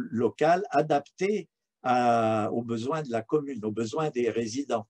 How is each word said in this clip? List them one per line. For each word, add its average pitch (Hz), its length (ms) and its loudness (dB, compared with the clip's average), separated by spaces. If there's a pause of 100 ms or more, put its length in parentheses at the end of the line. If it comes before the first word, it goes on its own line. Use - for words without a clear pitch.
(100)
locales, 156 600 2
adaptées 156 800 0 (340)
à, 117 720 2
aux 120 100 -2
besoins 120 400 -4
de 135 80 -8
la 113 120 -2
commune, 139 420 -2
aux 107 80 -2
besoins 117 380 -2
des 120 200 0
résidents, 117 600 -4